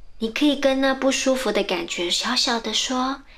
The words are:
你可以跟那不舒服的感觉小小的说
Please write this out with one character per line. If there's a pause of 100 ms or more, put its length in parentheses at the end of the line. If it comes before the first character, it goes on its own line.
(200)
你
可
以
跟
那
不
舒
服
的
感
觉
小
小
的
说 (140)